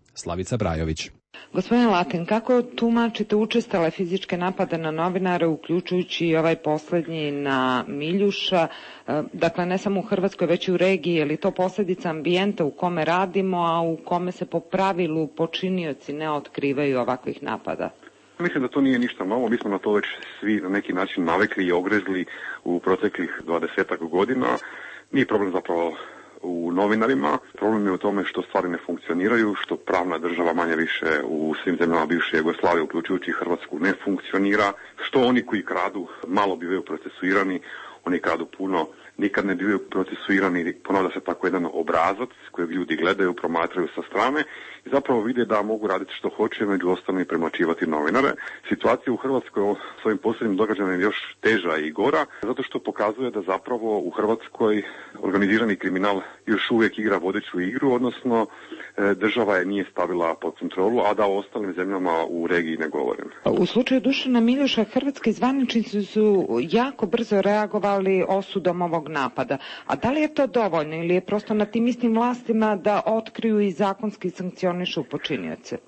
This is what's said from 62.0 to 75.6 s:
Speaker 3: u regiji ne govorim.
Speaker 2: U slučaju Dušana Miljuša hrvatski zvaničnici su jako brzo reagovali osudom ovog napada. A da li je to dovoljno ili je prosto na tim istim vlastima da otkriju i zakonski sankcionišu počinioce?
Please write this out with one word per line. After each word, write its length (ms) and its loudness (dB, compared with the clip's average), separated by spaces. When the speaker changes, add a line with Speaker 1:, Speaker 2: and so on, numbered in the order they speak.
Speaker 3:
u 180 -2
regiji 300 2
ne 120 -2
govorim. 400 -2
Speaker 2:
U 220 2
slučaju 340 2
Dušana 400 2
Miljuša 440 4
hrvatski 480 0
zvaničnici 680 0
su 560 4
jako 360 0
brzo 360 2
reagovali 840 2
osudom 540 0
ovog 260 -2
napada. 500 -2
A 100 0
da 140 0
li 100 2
je 140 0
to 120 2
dovoljno 500 0
ili 180 0
je 60 4
prosto 340 -2
na 100 2
tim 220 0
istim 280 2
vlastima 640 2
da 300 2
otkriju 540 0
i 100 4
zakonski 600 -2
sankcionišu 760 -4
počinioce? 840 -6